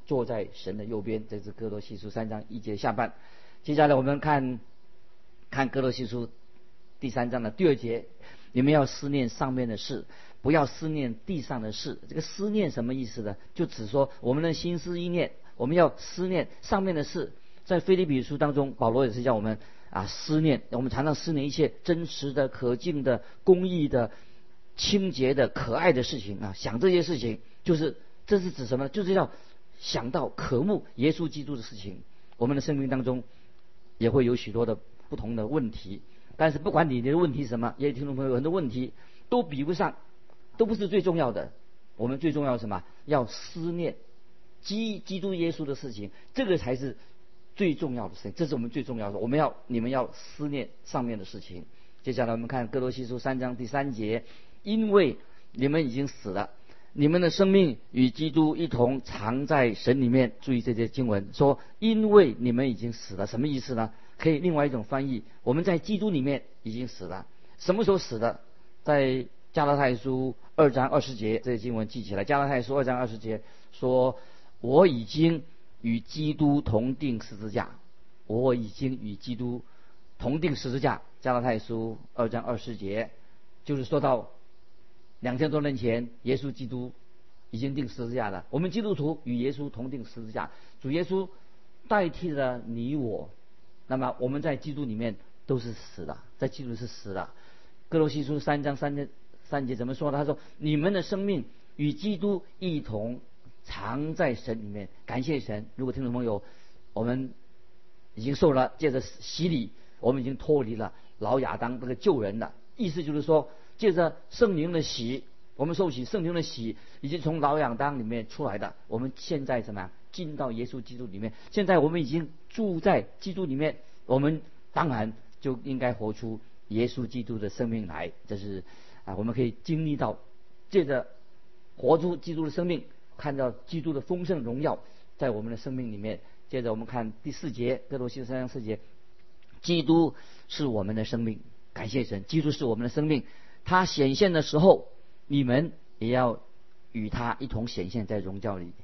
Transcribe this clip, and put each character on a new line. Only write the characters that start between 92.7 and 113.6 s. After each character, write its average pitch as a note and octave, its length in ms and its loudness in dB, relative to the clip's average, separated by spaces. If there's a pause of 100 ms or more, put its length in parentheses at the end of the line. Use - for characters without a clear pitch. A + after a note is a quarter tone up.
我， A#2 340 -2 (600)
那 C3 80 0
么 C3 240 0
我 B2 80 0
们 C#3+ 120 0
在 D#3 140 0
基 D3 180 -6
督 C#3+ 120 -4
里 A2+ 100 -2
面 A2+ 220 -2 (300)
都 C3 120 2
是 A2+ 140 -6
死 - 340 -10
的， D2+ 100 -6 (220)
在 C3+ 80 0
基 C3+ 160 -4
督 A#2+ 140 -6
是 A#2+ 100 -8
死 - 260 -10
的。 F#2+ 160 -4 (600)
哥 E3 100 2
罗 D#3 100 6
西 C#3+ 140 -2
书 D3 160 -2
三 D3 240 0
章 C#3+ 140 0
三 C#3+ 180 -2
节， C#3+ 140 -4 (360)
三 C#3 220 -2
节 B2 80 0
怎 A#2+ 140 -2
么 B2 60 -2
说 D3 180 0
呢？ C#3 60 0
他 D3 60 2
说 C#3+ 140 0 (200)
：“你 D3+ 180 2
们 E3 160 4
的 F#3 100 2
生 F#3+ 180 -2
命 G3 240 0 (300)
与 D3 180 2
基 G3+ 240 -2
督 F#3 280 0 (160)
一 E3+ 200 0
同 A2 400 -4 (440)
藏 C3 500 -4
在 C#3 220 2
神 A2+ 240 -4
里 G#2 80 -8
面。” G2+ 200 -8 (180)
感 B2+ 180 -2
谢 D3 160 0
神！ G#2+ 340 -6
如 C3 120 -4
果 B2 60 -2
听 C3+ 120 -4
众 A#2+ 80 -2
朋 B2 120 0
友， G#2 180 0 (500)
我 A2 100 -2
们 B2+ 300 0 (800)
已 G#2+ 80 -8
经 C3+ 140 0
受 D#3 160 8
了， B2+ 260 4
借 D3+ 140 4
着 C3 80 2
洗 - 480 -2
礼， B2+ 220 0 (280)
我 B2 140 4
们 C3+ 100 0
已 - 20 -2
经 C3 120 -2
脱 D3 260 4
离 A#2 120 -2
了 G#2+ 180 -4 (260)
老 A2 200 2
亚 G2+ 180 0
当 A#2+ 240 -2
这 B2+ 60 -6
个 B2 80 -2
旧 B2+ 260 4
人 G#2 200 0
了。 - 120 -4 (240)
意 G3 140 0
思 D#3 140 -2
就 D3 80 -2
是 D3 100 0
说， D#3 260 6 (300)